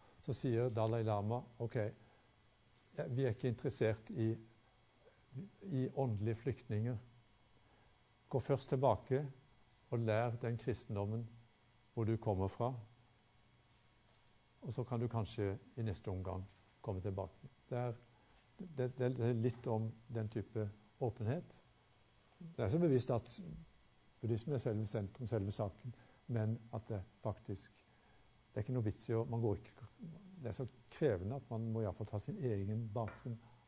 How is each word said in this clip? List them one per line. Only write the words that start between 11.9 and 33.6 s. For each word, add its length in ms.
hvor 100
du 120
kommer 320
fra. 240
Og 100
så 120
kan 160
du 80
kanskje 500
i 60
neste 280
omgang 340
komme 200
tilbake. 480
Det 80
er, 140
det, 400
det, 180
det 140
er 100
litt 260
om 240
den 200
type 400
åpenhet. 560
Det 260
er 40
så 100
bevisst 320
at 300
buddhismen 340
er 80
selve 240
sentrum, 420
selve 240
saken, 420
men 320
at 160
det 120
faktisk, 500
det 100
er 40
ikke 120
noe 100
vits 240
i 60
å, 80
man 180
går 160
ikke, 300
det 120
er 40
så 100
krevende 440
at 140
man 220
må 100
i 60
hvert 100
fall 100
ta 120
sin 180
egen 560
bakgrunn 420